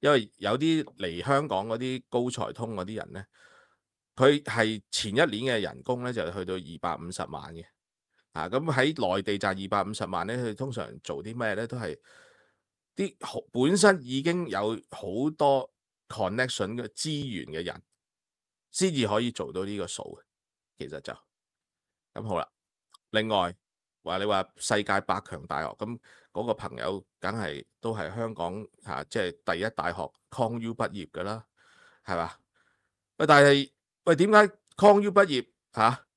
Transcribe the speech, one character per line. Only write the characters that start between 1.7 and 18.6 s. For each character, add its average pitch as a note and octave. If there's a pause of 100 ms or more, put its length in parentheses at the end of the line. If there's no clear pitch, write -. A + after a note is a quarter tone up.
啲 B2+
高 B2
才 -
通 A2+
嗰 F#2
啲 G#2+
人 -
呢， G2 (920)
佢 C#3+
係 A2 (100)
前 -
一 G2+
年 D#3 (300)
嘅 G#2+
人 E2
工 B2
呢， B2
就 A#2
去 F#2
到 F#2
二 E2
百 -
五 E2+
十 F2+
萬 D2+
嘅。 E2 (680)
啊， E2
噉 A#2 (120)
喺 C3
內 G2
地 G2+
賺 F#2+
二 F#2+
百 G2+
五 G#2+
十 G#2
萬 F2
呢， A2
佢 A#2+
通 C3+
常 D2
做 D2
啲 G#2+
咩 A2+
呢？ G#2+
都 B2
係 F#2 (1000)
啲 G3
好， - (140)
本 C#3+
身 G3
已 B2+
經 E3+
有 G#2 (140)
好 A2+
多 C#3 (360)
connection A2
嘅 C3
資 D3
源 F2+
嘅 D#2+
人， - (880)